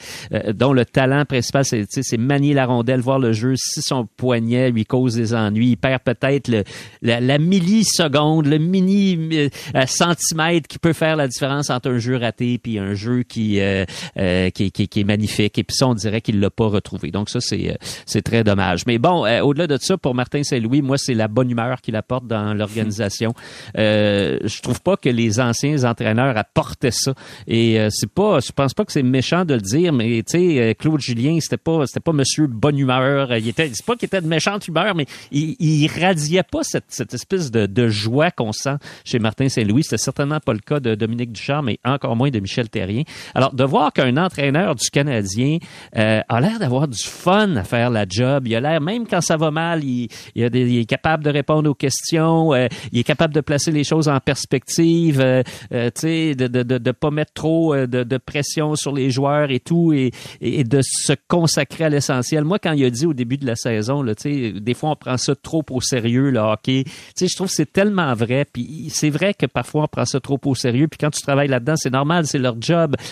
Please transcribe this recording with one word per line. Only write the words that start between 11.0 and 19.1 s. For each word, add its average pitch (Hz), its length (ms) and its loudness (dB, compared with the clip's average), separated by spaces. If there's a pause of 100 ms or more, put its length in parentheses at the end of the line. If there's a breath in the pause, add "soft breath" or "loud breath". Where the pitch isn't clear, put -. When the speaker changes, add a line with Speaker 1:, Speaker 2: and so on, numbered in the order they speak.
Speaker 1:
la 143 120 0
différence 139 420 -2
entre 135 220 -2
un 123 80 2
jeu 123 160 -2
raté 120 420 -2
puis 110 220 -4
un 98 140 -2
jeu 120 300 -2
qui, 107 360 0
euh, 98 260 2 (320 loud breath)
euh, 92 320 2
qui, 95 220 -2
qui, 101 160 -2
qui - 140 -2
est - 20 2
magnifique. 104 540 0
Et 107 60 -2
puis - 120 -6
ça, 135 120 2
on 127 60 4
dirait 107 280 -2
qu'il 107 180 0
l'a 98 100 2
pas 110 180 0
retrouvé. 95 440 -4
Donc 101 180 -4
ça, 123 120 -4
c'est, 92 300 -4
euh, - 40 -6 (300 loud breath)
c'est 104 160 -2
très 113 220 0
dommage. 95 420 2
Mais 117 120 2
bon, 156 280 2